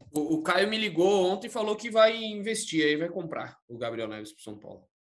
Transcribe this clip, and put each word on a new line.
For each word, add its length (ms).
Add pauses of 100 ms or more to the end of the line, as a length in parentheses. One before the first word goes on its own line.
(120)
O, 240
o 60
Caio 260
me 100
ligou 540
ontem 160
e 40
falou 240
que 160
vai 300
investir 600
aí, 140
vai 100
comprar 480 (140)
o 80
Gabriel 320
Neves 240
pro 100
São 140
Paulo. 260 (240)